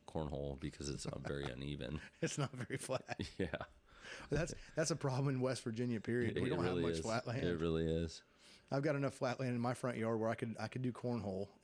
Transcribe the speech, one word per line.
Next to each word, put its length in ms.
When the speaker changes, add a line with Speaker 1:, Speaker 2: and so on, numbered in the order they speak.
Speaker 1:
cornhole 540
because 300
it's, 160
uh, 140
very 240
Speaker 2:
<laughs> 60
Speaker 1:
uneven. 500
Speaker 2:
It's 180
not 140
very 260
flat. 400
Speaker 1:
<laughs> 80
Yeah. 80
Speaker 2:
That's, 240
that's 140
a 60
problem 380
in 60
West 220
Virginia, 380
period. 360
We 100
Speaker 1:
It 40
Speaker 2:
don't 140
have 100
Speaker 1:
really 80
Speaker 2:
much 120
Speaker 1:
is. 60
Speaker 2:
flat 260
land. 180
Speaker 1:
It 140
really 280
is. 360
Speaker 2:
I've 120
got 140
enough 180
flat 260
land 140
in 60
my 140
front 240
yard 220
where 80
I 60
could, 260
I 80
could 140
do 100
cornhole, 560